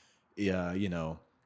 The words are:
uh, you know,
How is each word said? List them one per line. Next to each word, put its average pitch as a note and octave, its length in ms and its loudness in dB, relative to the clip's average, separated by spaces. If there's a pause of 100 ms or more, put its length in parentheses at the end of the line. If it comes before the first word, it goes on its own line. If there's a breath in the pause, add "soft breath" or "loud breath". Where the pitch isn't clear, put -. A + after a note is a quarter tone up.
(480)
uh, F2+ 280 0
you G2 120 0
know, D#2+ 300 -2 (280)